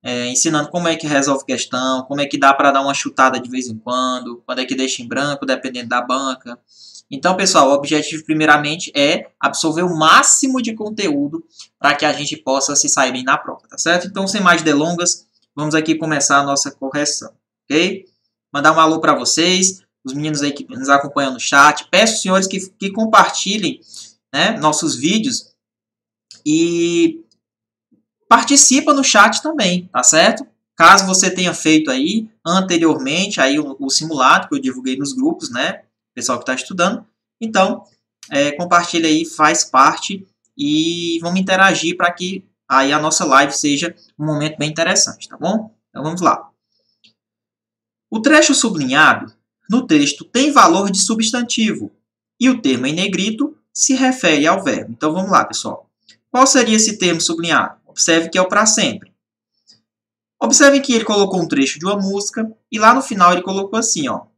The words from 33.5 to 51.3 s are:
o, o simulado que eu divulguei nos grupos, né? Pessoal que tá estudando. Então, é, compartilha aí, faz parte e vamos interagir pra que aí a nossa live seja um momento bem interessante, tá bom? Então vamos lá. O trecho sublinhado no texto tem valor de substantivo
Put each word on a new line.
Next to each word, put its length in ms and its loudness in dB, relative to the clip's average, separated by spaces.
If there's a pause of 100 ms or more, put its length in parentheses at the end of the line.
o, 180 -8
o 120 -6
simulado 580 2
que 60 -4
eu 40 -2
divulguei 380 -4
nos 160 -6
grupos, 380 -4
né? 320 -6 (320)
Pessoal 240 -4
que 80 -10
tá 80 -2
estudando. 520 -4 (320)
Então, 460 -2 (460)
é, 220 0
compartilha 540 0
aí, 200 2
faz 380 0
parte 600 0 (300)
e 640 -2
vamos 200 -2
interagir 540 2
pra 160 0
que 320 -8 (240)
aí 240 2
a 80 0
nossa 280 -2
live 260 4
seja 420 -2 (240)
um 60 -6
momento 320 -4
bem 140 -4
interessante, 580 -2
tá 80 -20
bom? 380 -4 (160)
Então 120 -12
vamos 200 -6
lá. 260 0 (1600)
O 80 -4
trecho 360 4
sublinhado 760 0 (380)
no 180 0
texto 380 2
tem 260 0
valor 400 4
de 120 -2
substantivo 880 -2 (480)